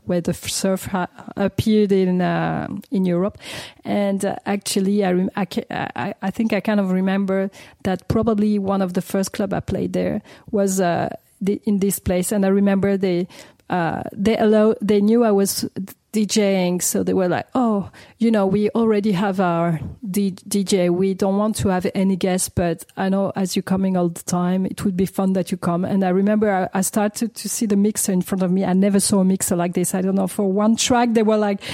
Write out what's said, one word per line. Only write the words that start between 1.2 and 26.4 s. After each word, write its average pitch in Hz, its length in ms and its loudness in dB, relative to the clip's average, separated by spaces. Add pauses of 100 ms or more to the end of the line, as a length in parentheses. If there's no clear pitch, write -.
appeared 208 560 2
in, 185 300 2
uh, 165 460 -2 (220)
in 190 140 0
Europe. 180 320 0 (480)
And, 202 400 -2
uh, 190 120 -4 (100)
actually, 202 580 0
I, 180 80 2
rem-, 180 240 0
I, 202 80 -2
ca-, - 260 -6
I, - 520 -6
I 196 80 -4
think 220 240 -2
I 196 60 0
kind 214 200 0
of 190 120 0
remember 190 580 0 (320)
that 185 260 -4
probably 214 500 2
one 196 220 0
of 180 140 -2
the 185 80 0
first - 320 -2
club 196 180 -2
I 165 80 -2
played 185 320 -4
there 180 300 -2 (280)
was, 196 300 0
uh, 170 300 0 (320)
the, 202 220 0
in 202 160 2
this 196 180 0
place, 180 340 -2
and 202 140 2
I - 20 4
remember 196 480 2
they, 180 300 0 (420)
uh, 170 440 -2
they 208 260 0
allow, 214 420 4
they 208 200 2
knew 226 240 4
I 220 80 2
was 196 360 0 (440)
D 220 140 0
J 196 400 2
ing, 180 140 0
so 190 220 -2
they 185 120 0
were 185 120 2
like, 143 280 -2
"Oh, 220 360 0 (280)
you 226 120 2
know, 208 160 4
we 208 240 2
already 220 420 2
have 196 280 0
our 170 400 0 (280)
D-, 196 280 -2 (100)
D 202 160 0
J. 180 280 2
We 190 240 0
don't 196 240 0
want 214 180 0
to 202 120 0
have 185 260 0
any 190 220 2
guests, 185 340 -2
but 170 340 -2 (120)
I 190 120 -2
know 196 260 0
as 190 220 -2
you're 190 60 0
coming 190 340 0
all 175 140 2
the 170 120 -10
time, 180 440 0
it - 180 -6
would 190 120 -2
be 185 100 0
fun 190 260 0
that 185 180 -2
you 185 60 -4
come." 175 300 -2
And 190 180 0
I 185 60 2
remember 208 420 2